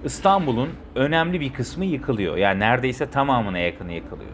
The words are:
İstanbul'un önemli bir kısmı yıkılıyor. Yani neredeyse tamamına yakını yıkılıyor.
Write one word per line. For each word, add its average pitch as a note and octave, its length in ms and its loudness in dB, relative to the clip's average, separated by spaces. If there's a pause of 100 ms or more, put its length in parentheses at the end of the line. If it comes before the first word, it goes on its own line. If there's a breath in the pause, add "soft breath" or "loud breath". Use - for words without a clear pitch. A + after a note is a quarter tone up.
İstanbul'un D3 640 2 (260)
önemli E3 440 2
bir C3+ 140 -4
kısmı D#3+ 320 -4
yıkılıyor. A2 520 -2
Yani G2 220 4
neredeyse B2 500 2
tamamına B2 480 0
yakını F2 360 -2
yıkılıyor. D2 400 -10